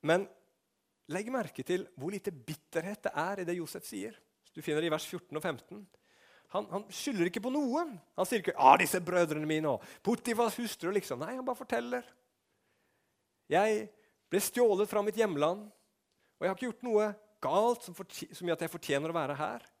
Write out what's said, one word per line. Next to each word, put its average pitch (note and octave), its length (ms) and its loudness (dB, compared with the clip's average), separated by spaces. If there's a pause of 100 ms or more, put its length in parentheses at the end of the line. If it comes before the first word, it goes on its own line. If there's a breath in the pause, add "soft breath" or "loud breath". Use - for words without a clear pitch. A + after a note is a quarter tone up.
Men F3 220 4 (800)
legg G#3 240 -4
merke F#3 320 -6
til F3+ 220 -2 (100)
hvor D#3+ 160 -6
lite G3+ 160 -6
bitterhet D#3+ 760 -8
det - 100 -4
er F#3 240 -2
i E3+ 80 -4
det F3+ 80 -2
Josef E3 320 -10
sier. G#3 240 -8 (400)
Du D#3 80 -12
finner D#3 240 0
det E3 60 2
i - 20 2
vers - 160 -4
fjorten D#3 320 -8
og - 20 -14
femten. F3+ 380 -6 (720 soft breath)
Han, G#3 160 -2
han G3 240 -6
skylder F#3 380 0
ikke G3+ 180 -4
på B3+ 60 -2
noen. D4 400 0 (260)
Han - 80 0
sier A3+ 160 0
ikke, - 160 -2
"Ah, C#3 160 10
disse F3+ 240 4
brødrene D#3+ 480 2
mine D#3 240 2
og A2 120 -2 (200 loud breath)
Potifas A#3 560 0
hustru", G#3+ 320 -4
liksom. D#3+ 320 -2
Nei, A#3 140 -6
han C4 100 -8
bare B3 80 -4
forteller. A#3+ 520 -4 (1400)
"Jeg G#3 380 4 (420 soft breath)
ble G3 160 2
stjålet G#3 480 4
fra G#3+ 120 2
mitt G#3 120 -2
hjemland, F#3+ 480 2
og - 800 -18
jeg F#3 80 0
har F#3+ 80 -4
ikke B3+ 80 -4
gjort A#3 220 -8
noe G#3+ 160 6 (360)
galt G#3+ 460 2
som F3 80 -14
fortj-, - 400 -12
som F3+ 140 -4
gjør D#3+ 100 2
at E3+ 80 0
jeg - 60 -8
fortjener D#3+ 400 0
å - 20 -2
være C#3+ 240 0
her. G#3+ 240 -4 (160)